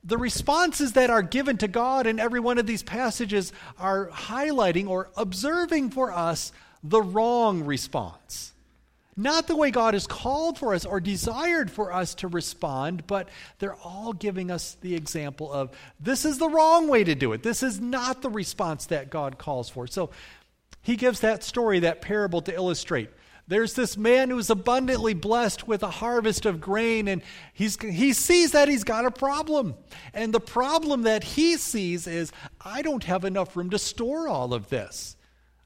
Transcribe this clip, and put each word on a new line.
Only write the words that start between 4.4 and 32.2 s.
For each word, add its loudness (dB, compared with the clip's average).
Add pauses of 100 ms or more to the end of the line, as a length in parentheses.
or -4
observing 0
for 0
us -2 (320)
the 4
wrong 2
response. -6 (640)
Not 2
the 0
way 4
God 4
has -2
called -4
for -2
us -2
or -2
desired -2
for -4
us -4
to -8
respond, -4
but -2 (300)
they're -6
all -10
giving -4
us -8
the -4
example -8
of -4 (260)
this -2
is -2
the 2
wrong 6
way 6
to 2
do 0
it. -4
This -2
is -2
not -4
the -4
response -4
that -4
God -6
calls -6
for. -10
So -4 (680)
he 0
gives 2
that 0
story, 0
that 0
parable 0
to -6
illustrate. -2 (380)
There's 2
this -2
man 4
who's -2
abundantly 2
blessed 0
with 0
a -4
harvest 0
of 0
grain, 0
and -2 (320)
he's, -2
he 4
sees 6
that 8
he's 2
got 0
a 4
problem. 0 (380)
And -2
the 4
problem 0
that 4
he 2
sees -2
is, -4 (300)